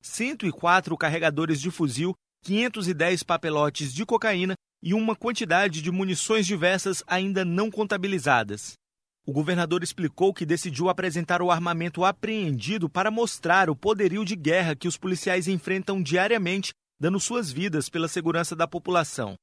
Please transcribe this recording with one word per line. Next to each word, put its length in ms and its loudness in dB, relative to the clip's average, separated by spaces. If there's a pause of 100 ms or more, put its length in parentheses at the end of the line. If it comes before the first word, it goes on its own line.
cento 440 -4
e 60 0
quatro 460 2
carregadores 600 0
de 100 -4
fuzil, 440 0 (280)
quinhentos 460 0
e 40 0
dez 300 2
papelotes 720 0
de 100 -4
cocaína 500 0 (280)
e 100 0
uma 240 2
quantidade 640 0
de 100 -2
munições 560 0
diversas 600 0
ainda 360 0
não 280 0
contabilizadas. 1040 0 (520)
O 60 -6
governador 500 0
explicou 520 0
que 100 -6
decidiu 460 0
apresentar 500 -2
o 100 2
armamento 540 0
apreendido 840 -2
para 200 0
mostrar 600 2
o 60 0
poderio 500 2
de 100 -4
guerra 400 2
que 100 -8
os 120 -2
policiais 500 -2
enfrentam 540 -2
diariamente, 680 0 (280)
dando 180 2
suas 320 -2
vidas 380 -2
pela 180 -2
segurança 480 -2
da 140 0
população. 760 -2